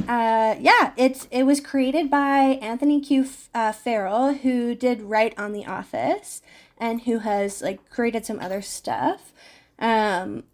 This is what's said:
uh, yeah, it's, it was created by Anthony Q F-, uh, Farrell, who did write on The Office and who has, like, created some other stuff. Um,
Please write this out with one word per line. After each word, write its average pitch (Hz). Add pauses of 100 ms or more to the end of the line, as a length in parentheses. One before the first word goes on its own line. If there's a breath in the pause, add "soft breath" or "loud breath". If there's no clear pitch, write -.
uh, 226
yeah, 466
it's, 262
it 254
was 277
created 269
by 277
Anthony 285
Q 277
F-, -
uh, 220
Farrell, 226
who 247
did 240
write 220
on 208
The 208
Office 190 (360 soft breath)
and 233
who 226
has, 202
like, -
created 226
some 220
other 190
stuff. - (480 soft breath)
Um, 214 (100)